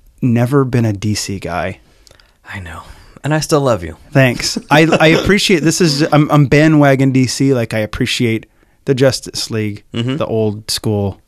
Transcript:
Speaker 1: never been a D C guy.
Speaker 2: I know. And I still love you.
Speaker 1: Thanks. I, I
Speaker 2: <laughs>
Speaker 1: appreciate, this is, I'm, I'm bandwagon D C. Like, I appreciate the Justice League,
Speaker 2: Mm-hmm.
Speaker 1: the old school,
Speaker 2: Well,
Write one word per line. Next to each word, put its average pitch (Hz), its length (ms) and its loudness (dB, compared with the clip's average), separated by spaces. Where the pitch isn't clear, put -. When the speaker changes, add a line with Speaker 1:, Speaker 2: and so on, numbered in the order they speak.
Speaker 1:
never 123 440 2
been 120 200 -2
a 110 80 0
D 101 220 -4
C 98 240 -8
guy. 87 420 -8
Speaker 2:
I - 160 -14
know. 82 220 -16
And 143 100 -2
I 156 60 0
still 151 200 0
love 120 220 -2
you. 80 140 -12
Speaker 1:
Thanks. 131 480 0
I, 156 160 4
I 160 60 4
Speaker 2:
<laughs> 160 160 2
Speaker 1:
appreciate, 190 380 2
this 156 200 0
is, 147 220 2
I'm, 147 180 2
I'm 147 160 4
bandwagon 143 640 4
D 127 140 2
C. 135 280 0
Like, 117 200 -4
I 113 40 -2
appreciate 113 680 -2
the 139 100 2
Justice - 560 -2
League, 107 420 -6
Speaker 2:
Mm-hmm. 120 240 -4
Speaker 1:
the 123 100 -4
old 107 440 -4
school, 101 400 -2
Speaker 2:
Well, - 180 -12